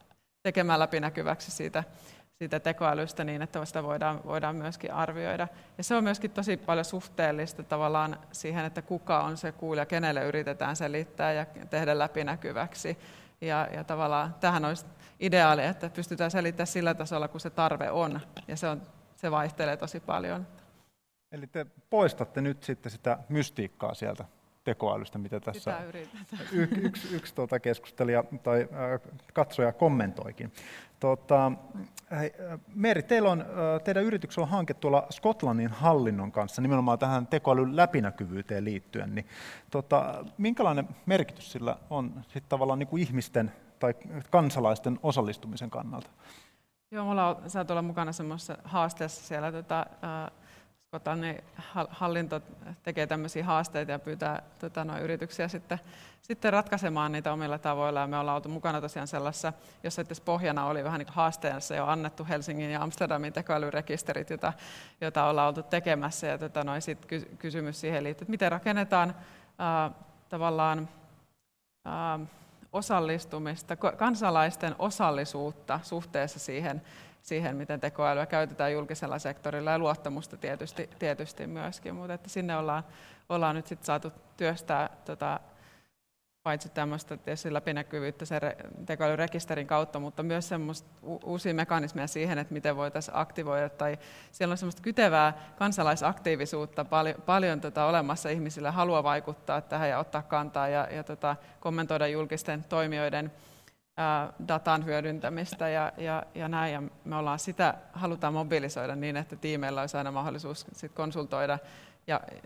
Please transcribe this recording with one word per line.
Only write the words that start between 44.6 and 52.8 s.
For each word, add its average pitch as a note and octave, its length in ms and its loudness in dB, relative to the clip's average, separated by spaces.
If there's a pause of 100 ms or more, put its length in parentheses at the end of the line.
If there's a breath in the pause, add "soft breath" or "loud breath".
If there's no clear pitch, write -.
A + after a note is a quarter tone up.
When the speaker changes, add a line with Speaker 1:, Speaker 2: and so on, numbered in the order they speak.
Speaker 2:
osallistumisen A2+ 640 0
kannalta? A#2+ 400 -8 (840 loud breath)
Speaker 1:
Joo, G#3 140 -6
mulla G3 220 4
on, F3 220 -2
sä F#3+ 100 -2
oot F3+ 120 -2
olla E3+ 100 2
mukana E3+ 300 -2
semmoisessa E3 520 -8
haasteessa E3 600 -2
siellä, D#3 280 -4
tota, E3 340 -2 (160)
ää, D#3+ 300 -6 (580 loud breath)
Skotlannin D#3+ 540 -4 (120)
hal-, - 340 -6
hallinto E3 520 -2 (420)